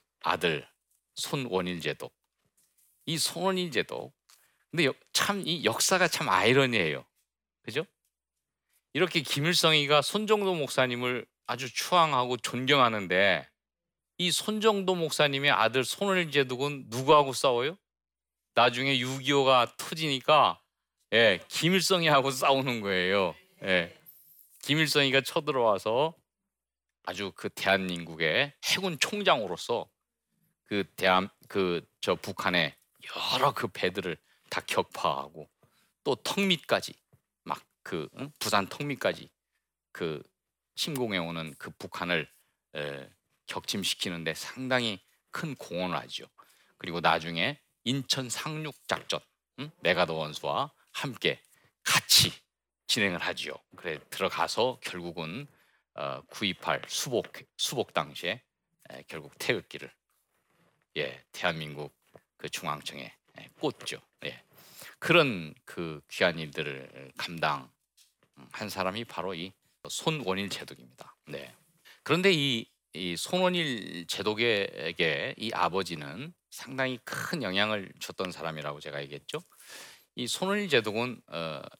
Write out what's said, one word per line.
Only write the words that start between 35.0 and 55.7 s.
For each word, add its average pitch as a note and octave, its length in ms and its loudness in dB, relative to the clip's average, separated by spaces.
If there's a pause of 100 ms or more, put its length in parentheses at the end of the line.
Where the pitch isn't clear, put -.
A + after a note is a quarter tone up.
또 C#3+ 120 2
턱밑까지 - 800 0 (500)
막 - 180 -6 (200)
그, D#2 260 -6 (100)
응? C#3+ 200 -10
부산 G2+ 280 2
턱밑까지 B2+ 640 -4 (640)
그 D#2+ 300 -6 (520)
침공해 B2 440 -2
오는 E2 400 -6
그 - 120 -12
북한을, F2 560 -4 (480)
에, D2 340 -8 (380)
격침시키는데 F2 880 -4
상당히 B2 640 -4 (300)
큰 D3+ 260 -6
공헌을 F2 420 -6
하죠. - 280 -10 (520)
그리고 E2+ 220 -6
나중에 E2 600 0 (240)
인천 B2+ 460 -2
상륙 D#3 440 -8 (140)
작전, - 320 -4 (380)
응? D3+ 120 -10 (100)
메가더 E2+ 340 2
원수와 D#2 580 -4 (200)
함께 G#2 500 -4 (420)
같이 - 480 4 (540)
진행을 G2 340 2
하지요. E2 340 -4 (220)
그래 D#2+ 220 -8 (120)
들어가서 F#2+ 720 -2
결국은, F2 640 -10 (480)